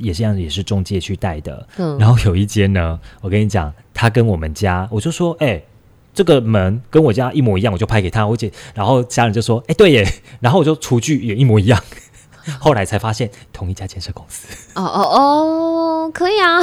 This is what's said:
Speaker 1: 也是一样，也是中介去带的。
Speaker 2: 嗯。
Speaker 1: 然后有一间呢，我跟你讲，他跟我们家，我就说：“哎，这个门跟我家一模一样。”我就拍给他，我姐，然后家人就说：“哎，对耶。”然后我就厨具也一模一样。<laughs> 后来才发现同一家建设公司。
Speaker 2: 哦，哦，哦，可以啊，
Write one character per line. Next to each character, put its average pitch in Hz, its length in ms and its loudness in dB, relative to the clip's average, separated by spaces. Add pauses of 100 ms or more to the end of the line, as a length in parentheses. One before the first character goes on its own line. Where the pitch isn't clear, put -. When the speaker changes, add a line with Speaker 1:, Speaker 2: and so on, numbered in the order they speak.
Speaker 1:
也 113 120 -4
是 78 100 -6
一 - 20 0
样， 104 140 0
也 85 100 -4
是 98 140 -6
中 95 220 -2
介 92 160 -4
去 92 160 -6
带 82 240 -6
的。 76 260 -14 (120)
Speaker 2:
嗯。 156 200 -4
Speaker 1:
然 110 100 4
后 120 160 6
有 90 120 2
一 98 80 2
间 101 280 0
呢， 82 260 -2 (220)
我 98 100 -10
跟 104 100 2
你 107 80 0
讲， 80 240 -2 (220)
他 117 160 0
跟 117 160 2
我 101 100 0
们 80 160 -6
家， 92 380 -2
我 110 100 -4
就 160 100 -4
说 170 300 -2
：“哎， 110 220 -2 (500)
这 - 120 2
个 160 180 4
门 107 380 0 (100)
跟 156 120 6
我 147 80 4
家 123 220 -2
一 151 80 0
模 113 160 2
一 92 60 0
样。” 110 100 0
我 90 60 -2
就 107 80 -2
拍 110 160 0
给 90 80 -4
他， 107 160 0
我 110 100 0
姐， 107 160 -6 (220)
然 104 100 -4
后 123 200 2
家 120 200 0
人 117 80 2
就 110 80 -2
说 110 280 -2
：“哎， 160 60 -2
对 196 180 6
耶。” 107 140 4 (340)
然 123 120 2
后 190 60 4
我 160 60 4
就 156 120 2
厨 127 240 -2
具 135 260 -2
也 107 80 -4
一 117 80 0
模 113 160 6
一 98 60 2
样。 104 180 4 (340)
<laughs> - 440 -16
后 151 140 4
来 101 100 0
才 101 140 -2
发 113 140 -4
现 107 180 -6 (220)
同 92 180 -8
一 95 40 -6
家 95 120 -12
建 - 120 -16
设 - 140 -10
公 - 160 -20
司。 - 180 -18 (280)
Speaker 2:
哦， 190 100 -6
哦， 180 180 -2
哦， 320 1080 2
可 359 180 -2
以 427 80 0
啊， 349 240 2